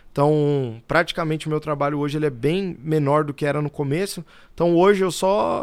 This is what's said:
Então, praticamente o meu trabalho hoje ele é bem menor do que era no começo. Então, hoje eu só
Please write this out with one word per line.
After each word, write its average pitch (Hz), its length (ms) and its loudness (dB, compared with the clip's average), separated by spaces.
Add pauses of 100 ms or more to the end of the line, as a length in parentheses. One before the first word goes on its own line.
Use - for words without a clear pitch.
(120)
Então, 143 760 2
praticamente 160 580 -2
o 156 60 -6
meu 156 80 0
trabalho 147 400 -2
hoje 147 180 -2
ele 151 80 -2
é 147 60 0
bem 165 500 -2
menor 151 420 2
do 147 100 -4
que 147 120 -6
era 143 160 -2
no 147 80 -4
começo. 160 560 -4 (280)
Então, 170 220 2
hoje 190 280 6
eu 180 80 0
só 202 520 0